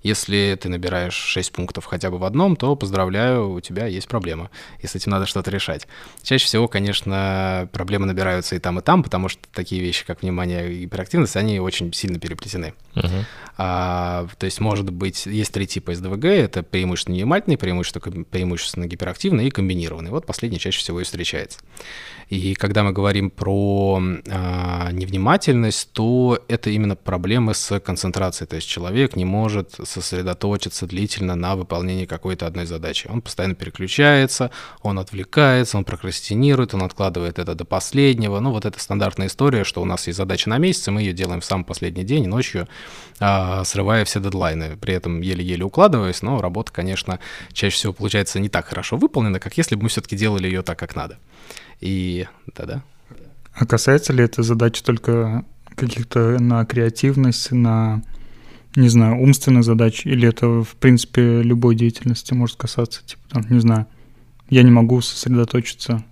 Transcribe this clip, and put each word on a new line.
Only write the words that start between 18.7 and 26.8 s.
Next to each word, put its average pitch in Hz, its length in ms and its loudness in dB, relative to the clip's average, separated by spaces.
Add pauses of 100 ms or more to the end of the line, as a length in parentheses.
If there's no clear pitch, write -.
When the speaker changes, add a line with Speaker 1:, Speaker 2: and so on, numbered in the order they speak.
Speaker 1:
гиперактивный 107 600 -2
и - 20 2
комбинированный. 87 640 -4
Вот 147 160 -6
последний 85 320 -6
чаще - 180 -4
всего 87 240 -6
и - 20 -4
встречается. - 560 -8 (680)
И 95 240 -2
когда 104 300 0
мы 101 80 2
говорим 98 400 0
про, 98 680 0 (300)
а, 90 640 -4
невнимательность, 104 1000 0
то 123 540 2
это 117 220 -2
именно 104 260 0